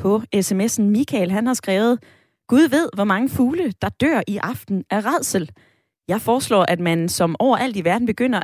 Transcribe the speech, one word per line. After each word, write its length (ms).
på 180
S 140
M 60
S'en. 220
Michael, 480
han 160
har 80
skrevet: 440
"Gud 220
ved, 240
hvor 100
mange 320
fugle, 360
der 60
dør 380
i 160
aften 480
af 140
rædsel. 460
Jeg 120
foreslår, 420
at 180
man 280
som 300
overalt 380
i 80
verden 220
begynder 380